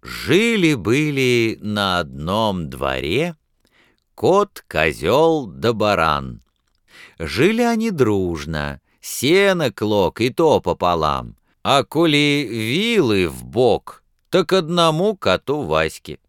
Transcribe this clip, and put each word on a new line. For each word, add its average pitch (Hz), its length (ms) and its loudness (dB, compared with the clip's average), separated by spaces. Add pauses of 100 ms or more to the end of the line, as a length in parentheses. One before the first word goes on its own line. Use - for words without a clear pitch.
Жили-были 135 1600 0
на 101 380 0
одном 87 680 -4
дворе 67 680 -4 (800)
кот, 196 520 0
козёл 123 760 0
да 107 280 -2
баран. 80 680 0 (800)
Жили 127 420 0
они 226 300 0
дружно, 82 920 -2 (200)
сено 175 680 0
клок 104 480 0
и 123 120 0
то 147 300 4
пополам, 78 760 -2 (240)
а 127 220 2
коли 147 680 0
вилы 117 800 0
в 62 160 -14
бок, 98 580 0 (280)
так 185 200 2
одному 175 640 0
коту 127 460 -2
Ваське. 78 560 -2 (120)